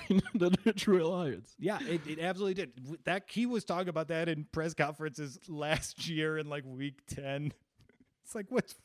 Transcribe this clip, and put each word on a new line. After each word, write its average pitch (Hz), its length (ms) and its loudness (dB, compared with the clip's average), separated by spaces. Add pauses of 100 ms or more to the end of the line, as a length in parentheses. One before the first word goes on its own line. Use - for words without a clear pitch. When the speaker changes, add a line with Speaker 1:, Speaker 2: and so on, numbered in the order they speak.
Speaker 1:
<laughs> - 280 4
the 175 160 4
Detroit 196 500 6
Lions. 160 560 -2
Speaker 2:
Yeah, 196 240 -2
it, 175 260 -2
it 156 120 -6
absolutely 185 340 0
did. 151 220 -6
W-, 131 300 -10
that, 185 220 0
he 233 200 0
was 240 180 0
talking 180 240 0
about 160 200 0
that 165 200 0
in 151 220 -2
press 160 240 -2
conferences 147 720 -2
last 151 600 -2
year 156 300 0
in, 147 120 -4
like, 147 160 -6
week 135 420 -8
ten. 143 500 -4
<laughs> - 60 -20 (600)
It's - 120 -12
like, 208 140 -6
"What's - 360 0